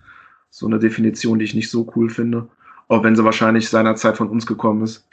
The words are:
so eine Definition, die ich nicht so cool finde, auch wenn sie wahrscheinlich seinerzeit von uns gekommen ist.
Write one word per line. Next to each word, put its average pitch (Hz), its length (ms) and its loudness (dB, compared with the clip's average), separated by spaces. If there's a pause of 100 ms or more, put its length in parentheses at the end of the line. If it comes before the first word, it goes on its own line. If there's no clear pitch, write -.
(500)
so - 160 -10
eine 110 140 0
Definition, 110 580 0
die 107 60 -2
ich 104 100 -6
nicht 113 160 -4
so 117 240 -4
cool 117 160 0
finde, 117 380 -4 (400)
auch 110 160 2
wenn 110 120 4
sie 113 80 4
wahrscheinlich 110 440 2
seinerzeit 110 480 2
von 110 120 -2
uns 113 180 -4
gekommen 110 360 -2
ist. 110 300 -8